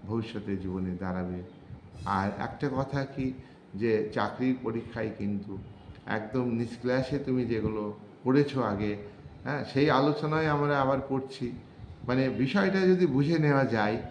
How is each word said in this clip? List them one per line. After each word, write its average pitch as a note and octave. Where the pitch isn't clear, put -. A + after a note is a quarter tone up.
ভবিষ্যতে G#2
জীবনে F#2
দাঁড়াবে। F2+
আর G2
একটা B2+
কথা C#3
কি, C3
যে G#2+
চাকরির B2
পরীক্ষায় A#2
কিন্তু G2+
একদম A2
নিষ্ক্লাসে B2
তুমি B2+
যেগুলো G#2+
পড়েছো C3+
আগে, G#2
হ্যাঁ, C3
সেই D3
আলোচনায় D3+
আমরা D3
আবার C3+
পড়ছি। C3
মানে, C3
বিষয়টা F#3
যদি F#3
বুঝে C#3+
নেওয়া C#3+
যায় A2